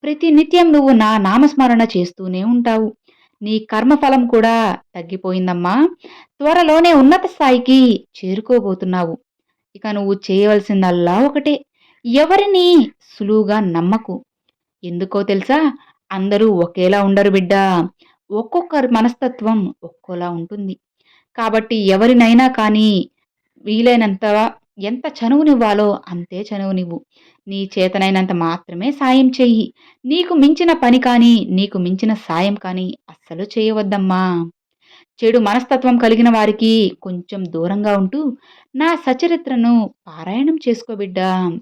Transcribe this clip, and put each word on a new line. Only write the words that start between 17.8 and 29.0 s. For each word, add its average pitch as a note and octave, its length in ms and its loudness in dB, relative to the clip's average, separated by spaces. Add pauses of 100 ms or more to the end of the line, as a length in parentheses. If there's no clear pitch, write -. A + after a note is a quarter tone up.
ఒక్కొక్కరి C4+ 580 -4
మనస్తత్వం A3+ 960 -2
ఒక్కోలా F3 480 -10
ఉంటుంది. F#3+ 480 -10 (580)
కాబట్టి A3 400 -2
ఎవరినైనా A#3 720 4
కానీ G#3+ 600 0 (560)
వీలైనంత G#3+ 880 0 (260)
ఎంత G#3+ 280 -8
చనువునివ్వాలో A#3 1000 0
అంతే F3+ 460 -12
చనువునివ్వు. F#3 500 -6 (440)
నీ G3 300 -8
చేతనైనంత F#3 540 -2
మాత్రమే F3 580 -6
సాయం C4 380 2 (120)